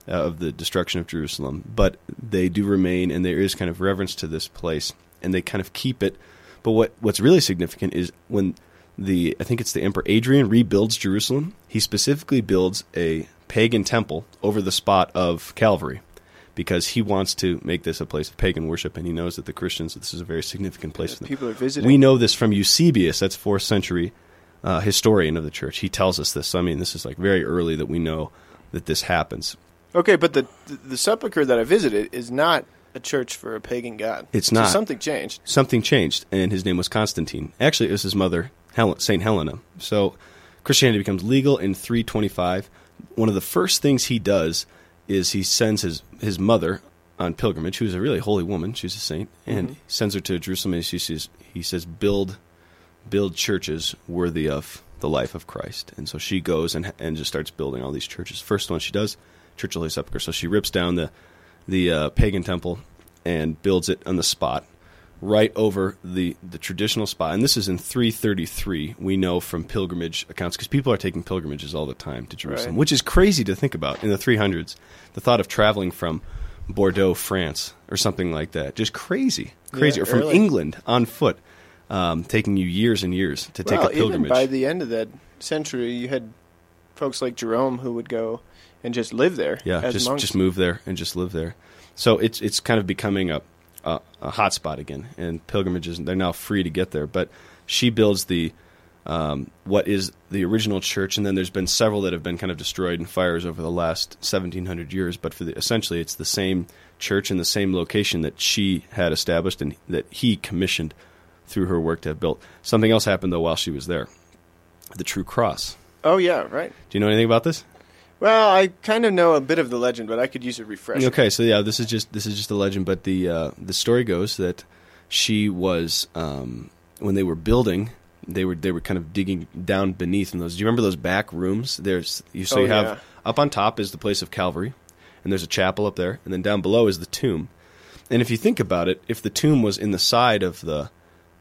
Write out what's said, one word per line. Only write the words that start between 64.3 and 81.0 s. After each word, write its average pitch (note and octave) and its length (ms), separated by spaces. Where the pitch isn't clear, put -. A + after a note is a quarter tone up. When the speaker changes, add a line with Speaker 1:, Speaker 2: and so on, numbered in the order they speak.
Speaker 1:
right G#2+ 340
over G2 480
the, F2+ 320
the F2 80
traditional G2+ 500
spot. E2 280
And G2+ 80
this C3+ 160
is F#2+ 100
in F#2 80
three A#2 340
thirty-three. F2+ 880
We F#2+ 200
know F2+ 220
from E2+ 240
pilgrimage F2 680
accounts, F2 260
'cause - 120
people C#3 240
are G#2 40
taking F2 260
pilgrimages D2+ 520
all D2+ 120
the C2 80
time A#1+ 340
to - 80
Jerusalem, - 380
Speaker 2:
Right. F#2+ 40
Speaker 1:
which D3+ 140
is C3+ 100
crazy F3+ 420
to F#2+ 120
think C#3 180
about D2 280
in G#2+ 60
the G2+ 80
three A2 200
hundreds. F#2+ 400
The - 80
thought A#2+ 200
of - 80
traveling G2+ 420
from E2 320
Bordeaux, F#2+ 460
France, E2+ 600
or - 60
something F#2 360
like D2+ 200
that. C#2 240
Just G#2+ 160
crazy. - 600
Crazy. C3+ 260
Speaker 2:
Yeah, - 60
Speaker 1:
Or - 20
from - 140
Speaker 2:
early. D3+ 160
Speaker 1:
England B2+ 400
on A#2+ 180